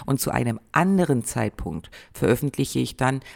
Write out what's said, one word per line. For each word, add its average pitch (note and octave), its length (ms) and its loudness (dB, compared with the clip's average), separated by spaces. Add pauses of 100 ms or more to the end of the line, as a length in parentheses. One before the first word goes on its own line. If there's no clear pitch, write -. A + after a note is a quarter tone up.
und C3+ 160 0
zu D3 80 0
einem A#2+ 300 0 (120)
anderen E3 520 4
Zeitpunkt G2 680 -4 (240)
veröffentliche C3 640 0
ich B2 180 -2
dann C3 260 0 (140)